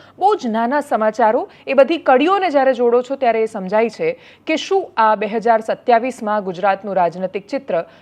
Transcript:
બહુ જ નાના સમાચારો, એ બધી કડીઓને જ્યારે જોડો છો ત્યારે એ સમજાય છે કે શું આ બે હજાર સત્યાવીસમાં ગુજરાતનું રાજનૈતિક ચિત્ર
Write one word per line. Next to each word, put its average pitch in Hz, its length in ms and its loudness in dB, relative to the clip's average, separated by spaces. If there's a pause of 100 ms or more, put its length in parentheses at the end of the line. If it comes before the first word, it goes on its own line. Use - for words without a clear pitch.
(200)
બહુ 392 160 2
જ 302 120 -6
નાના 233 320 -2
સમાચારો, 220 680 0 (180)
એ 262 60 -4
બધી 277 240 4
કડીઓને 302 520 2
જ્યારે 262 240 2
જોડો 240 280 2
છો 269 140 -6
ત્યારે 226 280 0
એ - 20 0
સમજાય 214 440 -2
છે 170 300 -4 (280)
કે 320 80 0
શું - 420 -2
આ 220 180 2
બે 208 120 -4
હજાર 220 340 0
સત્યાવીસમાં 220 840 -2
ગુજરાતનું 196 520 -4
રાજનૈતિક 185 520 -4
ચિત્ર 185 380 -4 (160)